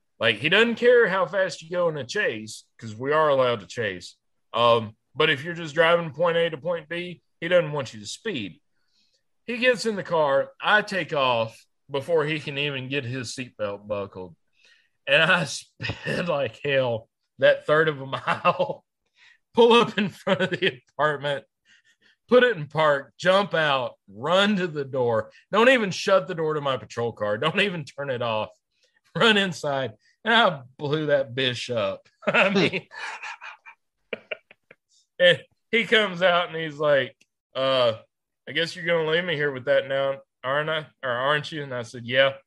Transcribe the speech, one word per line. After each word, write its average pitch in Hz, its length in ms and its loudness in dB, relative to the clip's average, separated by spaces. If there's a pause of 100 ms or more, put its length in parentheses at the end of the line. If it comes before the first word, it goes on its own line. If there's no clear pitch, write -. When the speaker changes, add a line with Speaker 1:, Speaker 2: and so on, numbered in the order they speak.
(200)
Speaker 1:
Like, 113 160 2
he 120 140 -6
doesn't 226 260 2
care 240 320 4
how 185 180 0
fast 185 360 -4
you 160 80 -20
go 175 180 -2
in 156 80 -4
a 139 80 -8
chase, 117 600 -6 (140)
'cause 110 160 -14
we 131 180 -4
are 156 180 4
allowed 123 300 2
to 90 60 -16
chase. 98 500 -8 (360)
Um, 117 440 2 (180)
but 156 160 2
if 139 120 -2
you're 170 120 -10
just 165 200 -10
driving 165 380 4
point 165 240 0
A 165 140 0
to 156 80 -8
point 165 300 -6
B, 175 340 -10 (180)
he 165 80 -6
doesn't 170 240 4
want 139 220 -6
you 107 60 -16
to 101 60 -16
speed. 113 540 -8 (840)
He 233 120 -6
gets 240 280 0
in 220 100 -2
the 180 60 -4
car. 139 580 0
I 202 220 2
take 185 320 -6
off 123 440 0 (320)
before 147 340 0
he 151 160 -4
can 143 180 -10
even 139 300 -6
get 135 160 -4
his 127 300 -8
seatbelt 104 540 -8
buckled. 98 480 -10 (680)
And 143 160 4
I 175 220 2
<laughs> - 0 -
sped - 840 -8
like 143 360 -4
hell 131 440 0 (300)
that 139 280 4
third 160 220 4
of 143 120 -4
a 135 60 -12
mile, - 800 -2 (360)
<laughs> - 340 -20
pull 233 180 8
up 226 260 4
in 202 120 -2
front - 300 -2
of 190 100 -2
the 165 300 -2 (140)
apartment, 143 500 -2 (840)
put 247 140 8
it 240 140 2
in 147 100 -8
park, 147 520 0
jump 185 340 2
out, 143 440 0 (120)
run 175 480 2
to 185 100 -2
the 151 180 -8
door. 123 460 0 (220)
Don't 220 160 6
even 226 220 4
shut 190 360 0
the 190 80 -8
door 156 200 -2
to 151 80 -4
my 135 160 -2
patrol 117 340 -6
car. 104 240 -4
Don't 156 240 -2
even 180 240 -4
turn 139 240 -10
it 123 140 -6
off. 110 260 -2 (640)
Run 214 220 4
inside. 143 560 -4 (320)
And 220 80 0
I 196 300 2 (160)
blew 151 280 -2
that 135 280 0
bitch 123 400 -2
up. 98 420 -4
<laughs> - 100 -20
I 196 220 2
Speaker 2:
Hmm. 202 100 0
Speaker 1:
mean, 170 280 0 (1300)
<laughs> - 60 -10 (1000)
and 180 220 6 (300)
he 226 140 2
comes 196 380 0
out 175 260 4
and 160 80 -10
he's 156 220 -8
like, 143 380 2 (380)
"Uh, 131 400 2 (540)
I 123 40 -14
guess 160 220 -4
you're 170 120 -14
gonna 165 240 0
leave 170 140 0
me 170 120 -4
here 147 160 -2
with 127 140 -10
that 135 220 2
now, 139 300 -2 (240)
aren't 147 280 -2
I? 156 160 -4 (160)
Or 131 80 -4
aren't 143 420 -2
you?" 151 100 -8
And 139 120 -10
I 120 80 -6
said, 117 220 -14
"Yeah." 135 300 2 (120)